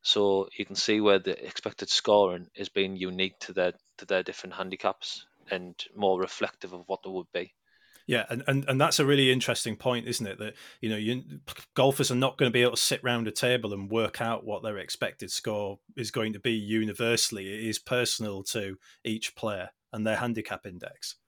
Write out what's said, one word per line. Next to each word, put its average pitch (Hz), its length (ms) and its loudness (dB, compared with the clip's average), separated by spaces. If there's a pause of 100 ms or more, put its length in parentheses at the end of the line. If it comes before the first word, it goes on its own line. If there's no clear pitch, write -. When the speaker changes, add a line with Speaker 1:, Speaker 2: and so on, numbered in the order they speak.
Speaker 1:
So 98 540 4
you 101 80 -4
can 98 120 -8
see 107 240 4
where 101 180 6
the 92 260 -4
expected - 440 -8
scoring 92 640 4
is 101 140 -8
being 95 260 0
unique 92 460 -4
to - 120 -10
their, 90 200 2 (260)
to 87 80 -18
their 92 160 2
different 92 320 -10
handicaps - 720 -4 (240)
and 90 240 -6 (220)
more 95 240 2
reflective 95 520 -6
of 87 140 -16
what - 160 -6
they 98 80 -12
would 92 220 -6
be. 92 220 -6 (520)
Speaker 2:
Yeah, 117 240 0
and, 123 160 -6
and, 139 220 2
and 131 120 2
that's 156 200 4
a 143 40 4
really 135 280 6
interesting 120 420 0
point, 120 320 -2
isn't 117 180 -4
it? 98 140 -8
That, 107 160 -10 (260)
you 110 100 -2
know, 107 60 -2
you, 120 280 -2 (500)
golfers 135 380 4
are - 20 0
not 127 240 2
gonna 127 140 4
be 123 100 6
able 117 140 4
to - 0 -
sit - 260 2
round 120 240 0
a 104 60 -2
table 123 400 2
and 98 180 -6
work 113 300 2
out 113 240 -2
what 104 180 -4
their 107 160 -6
expected - 540 -6
score 104 480 -4 (160)
is 113 160 -6
going 110 220 0
to 98 60 -10
be 120 120 0
universally. 107 1000 0
It 110 160 -6
is 107 120 -4
personal 110 640 -2
to 98 340 -4 (240)
each 110 320 -4
player 101 360 -6 (220)
and 110 140 -2
their 110 100 2
handicap 110 500 -4
index. - 500 -12 (120)